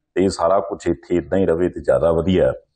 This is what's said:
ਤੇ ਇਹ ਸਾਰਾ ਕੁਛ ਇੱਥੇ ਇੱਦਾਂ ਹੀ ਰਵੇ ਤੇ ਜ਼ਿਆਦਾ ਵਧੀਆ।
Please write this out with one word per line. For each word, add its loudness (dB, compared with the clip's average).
ਤੇ 2
ਇਹ 4
ਸਾਰਾ 0
ਕੁਛ -8
ਇੱਥੇ -4
ਇੱਦਾਂ -2
ਹੀ 2
ਰਵੇ 0
ਤੇ -8
ਜ਼ਿਆਦਾ 2
ਵਧੀਆ। 2